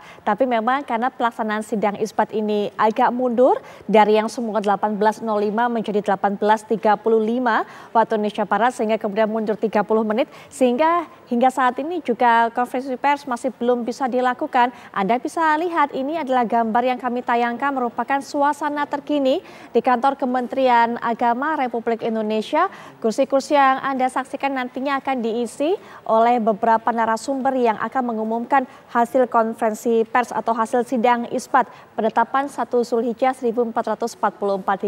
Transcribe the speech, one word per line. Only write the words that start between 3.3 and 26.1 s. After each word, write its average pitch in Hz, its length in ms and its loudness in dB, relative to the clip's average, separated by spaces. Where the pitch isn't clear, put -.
dari 214 320 6
yang 220 80 -4
semula 220 320 -4
delapan 202 320 0
belas 214 320 0
nol 214 160 -2
lima 220 320 0
menjadi 208 320 -2
delapan 196 320 0
belas 214 320 0
tiga 214 320 2
puluh 226 240 2
lima 240 400 0
waktu 220 240 2
Indonesia 208 240 -2
Barat, 214 320 0
sehingga 220 240 -2
kemudian 220 240 0
mundur 214 320 -2
tiga 208 240 0
puluh 220 240 0
menit, 214 240 -2
sehingga 302 560 2
hingga 240 160 4
saat 254 320 0
ini 320 240 -6
juga 233 480 2
konferensi 254 480 -4
pers 285 240 0
masih 247 320 -4
belum 240 320 0
bisa 247 160 -4
dilakukan. 247 640 0
Anda 202 240 0
bisa 311 400 0
lihat, 320 400 0
ini 285 240 -4
adalah 254 240 0
gambar 233 480 0
yang 247 80 -4
kami 247 240 -6
tayangkan, 240 480 0
merupakan 254 480 -2
suasana 294 640 -2
terkini 285 560 0
di 233 160 0
kantor 262 340 2
Kementerian 247 800 2
Agama 240 560 -2
Republik 233 480 -2
Indonesia. 220 640 0
Kursi-kursi 269 560 0
yang 262 240 4
Anda 262 320 -2
saksikan 269 480 -6
nantinya 262 400 -4
akan 262 240 -4
diisi 240 560 -2
oleh 233 400 2